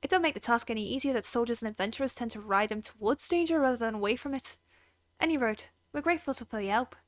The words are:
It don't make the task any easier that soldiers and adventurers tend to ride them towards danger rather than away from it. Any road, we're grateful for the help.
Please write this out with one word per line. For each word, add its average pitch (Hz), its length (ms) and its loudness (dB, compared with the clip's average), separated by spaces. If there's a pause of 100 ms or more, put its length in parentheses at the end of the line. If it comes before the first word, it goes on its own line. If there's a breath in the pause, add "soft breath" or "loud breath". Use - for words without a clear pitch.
It 277 100 -4
don't 370 120 6
make 320 120 2
the 208 60 -6
task 233 300 0
any 220 160 -2
easier 262 260 -2
that 226 120 0
soldiers 233 360 0
and 226 80 -4
adventurers 220 460 -2
tend 233 180 -4
to 220 80 -10
ride 208 300 2
them 214 120 -4
towards - 460 -2
danger 330 320 2
rather 262 160 4
than 226 180 -2
away 208 220 0
from 269 180 -6
it. - 220 -8 (640 soft breath)
Any 320 160 2
road, 226 280 0 (280)
we're 294 80 -4
grateful 311 340 0
for - 100 -8
the 208 240 -4
help. 226 280 0 (120)